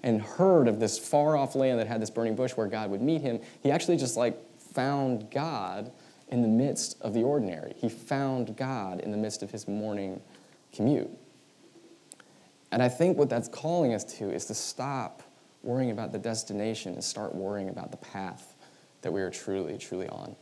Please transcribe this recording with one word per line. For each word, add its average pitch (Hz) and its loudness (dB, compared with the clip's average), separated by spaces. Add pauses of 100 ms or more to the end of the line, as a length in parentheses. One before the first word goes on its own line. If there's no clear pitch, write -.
and 113 4
heard 170 6
of 107 2
this 107 2
far-off 147 4
land 131 4
that 107 0
had 113 -2
this 110 -2
burning 113 0
bush 123 0
where 110 0
God 107 -2
would 98 -2
meet 156 2
him. 117 -2 (220)
He 139 4
actually 170 2
just, 127 -2
like, 117 2 (200)
found 131 0
God 113 -4 (380)
in 123 2
the 113 6
midst 123 2
of 104 -4
the 113 2
ordinary. 107 0
He 113 -2
found 131 -2
God 110 -4
in - -4
the 104 -2
midst 107 -2
of 98 -8
his 104 -8
morning 101 -4 (500)
commute. 127 2 (1600)
And 123 4
I 123 6
think 165 4
what 143 6
that's 117 0
calling 156 0
us 104 -2 (100)
to 101 -4
is - -4
to 110 -6
stop 131 -6 (400)
worrying 123 0
about 104 -4
the 107 -4
destination 107 -4
and - -8
start - -4
worrying 98 -4
about - -8
the - -12
path - -12 (480)
that 85 -2
we 98 0
are 92 -2
truly, 95 -4
truly 90 -6
on. - -12